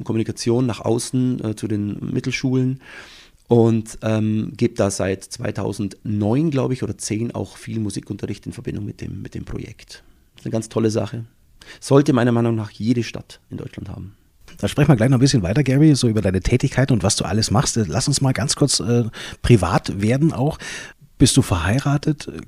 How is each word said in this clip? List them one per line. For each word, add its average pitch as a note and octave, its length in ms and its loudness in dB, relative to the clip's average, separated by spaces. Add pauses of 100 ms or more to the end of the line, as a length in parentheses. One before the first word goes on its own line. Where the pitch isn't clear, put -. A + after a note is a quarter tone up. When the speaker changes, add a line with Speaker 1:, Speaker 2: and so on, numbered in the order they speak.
Speaker 1:
Kommunikation A2+ 600 0
nach A2+ 160 -4
außen, B2 640 0
äh, G#2+ 120 -4
zu A2 120 -6
den G#2 440 -4
Mittelschulen B2+ 680 -2 (680)
und, A2+ 560 4
ähm, A2 520 -2
gebe A#2 200 0
da G2+ 160 2
seit F#2+ 320 -2
zweitausendneun, G#2+ 1300 -2
glaube B2+ 220 0
ich, B2+ 100 -4
oder G#2 140 -6
zehn A2+ 360 -4
auch G2+ 240 -8
viel A2 220 -8
Musikunterricht G#2 680 -8
in G#2 80 -10
Verbindung - 320 -8
mit - 160 -12
dem, F#2 200 -10
mit - 120 -14
dem - 120 -12
Projekt. - 580 -14 (320)
Das - 60 -20
ist - 40 -16
eine A2+ 60 -8
ganz A2+ 180 -4
tolle A2+ 220 0
Sache. G#2+ 340 -4 (540)
Sollte C#3+ 340 4
meiner A#2+ 180 2
Meinung A#2 240 2
nach G#2+ 140 -6
jede A#2 340 -2
Stadt - 360 -14 (100)
in G#2 80 -12
Deutschland - 320 -12
haben. F#2 260 -14 (440)
Speaker 2:
Da G2+ 80 -2
sprechen D3 220 4
wir D3 60 8
gleich A2 140 4
noch C#3 80 6
ein A#2 40 2
bisschen C#3 220 4
weiter, C#3+ 200 2
Gary, C#3 320 6
so B2 120 2
über G#2+ 140 2
deine F#2+ 200 2
Tätigkeiten C3 520 2
und G#2 100 2
was G2 120 2
du - 100 -2
alles - 240 0
machst. G#2+ 260 2 (120)
Lass - 200 -2
uns C#3+ 140 0
mal C3+ 120 2
ganz A2+ 220 -2
kurz, - 240 2
äh, A#2+ 260 2 (360)
privat F#2+ 600 2
werden C3+ 300 2
auch. C#3 260 -2 (600)
Bist - 200 6
du B2+ 40 8
verheiratet? C3+ 920 -2 (160)